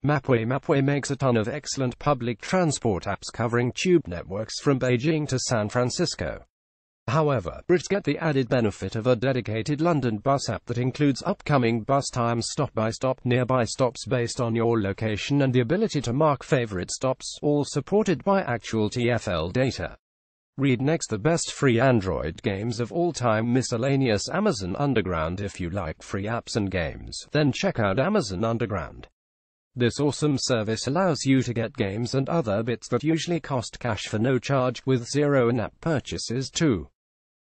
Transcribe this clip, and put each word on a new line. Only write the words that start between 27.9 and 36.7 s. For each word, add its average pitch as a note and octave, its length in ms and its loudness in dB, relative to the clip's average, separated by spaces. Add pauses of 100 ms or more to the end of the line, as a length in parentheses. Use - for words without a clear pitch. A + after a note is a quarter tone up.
Amazon C3 460 0
Underground. A2 640 -4 (680)
This A#2+ 240 2
awesome D3 400 2
service A2 480 -2
allows E3 380 0
you C3+ 180 4
to A#2+ 120 -2
get A2+ 220 -4
games G#2+ 380 -2
and C3+ 140 0
other A2+ 340 0
bits A#2 260 -4
that A#2+ 140 0
usually D#3+ 380 0
cost - 400 -6
cash A2+ 220 -4
for - 160 -4
no B2+ 200 2
charge, B2+ 480 0
with B2 240 0
zero C#3+ 380 4
in-app A#2 320 0
purchases B2+ 680 -4
too. G#2 380 0 (580)